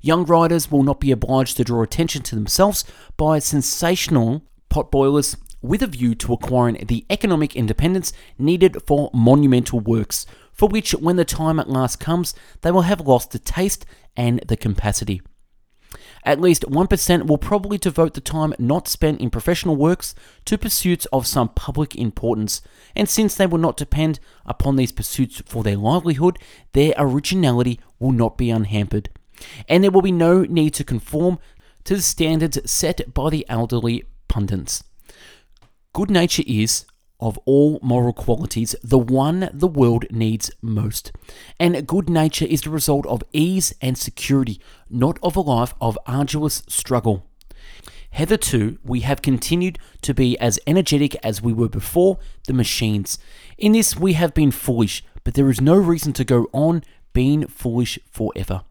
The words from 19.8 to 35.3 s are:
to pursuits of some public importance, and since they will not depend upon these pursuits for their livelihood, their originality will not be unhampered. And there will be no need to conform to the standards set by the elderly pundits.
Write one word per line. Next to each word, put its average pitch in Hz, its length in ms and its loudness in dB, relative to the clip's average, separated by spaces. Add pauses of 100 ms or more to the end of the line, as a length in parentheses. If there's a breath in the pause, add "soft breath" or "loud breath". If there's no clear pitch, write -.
to 214 120 0
pursuits 180 500 -2
of 131 200 -2
some 117 220 0
public - 460 -4
importance, 110 680 -4 (340 soft breath)
and 202 140 0
since 214 260 2
they 190 120 2
will 170 120 0
not 165 180 0
depend 156 420 -2 (260 soft breath)
upon 135 300 -2
these 127 160 2
pursuits - 540 -4
for 113 180 -6
their 101 140 0
livelihood, 160 640 0 (340 soft breath)
their 147 240 4
originality 135 840 2 (200 soft breath)
will 131 140 0
not 117 240 2
be 120 120 0
unhampered. 107 600 -2 (580 loud breath)
And 175 160 4
there 196 80 4
will 190 100 6
be 190 100 2
no 175 320 4
need 156 320 2
to - 80 -6
conform 160 560 -2 (440 soft breath)
to 190 120 -2
the 196 60 -4
standards 160 580 0 (100)
set - 440 -2
by 143 160 0
the 151 200 -2
elderly 117 560 -2 (220)
pundits. 98 560 -4 (1120 soft breath)